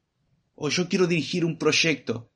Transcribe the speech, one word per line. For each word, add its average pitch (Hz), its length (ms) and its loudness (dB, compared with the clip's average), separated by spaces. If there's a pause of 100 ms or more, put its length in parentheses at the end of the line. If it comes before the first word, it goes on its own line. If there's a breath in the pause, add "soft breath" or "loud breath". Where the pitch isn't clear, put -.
(540)
"O 147 140 -6
yo 175 200 -2
quiero 185 180 2
dirigir 170 380 0
un 165 140 -2
proyecto". 147 760 0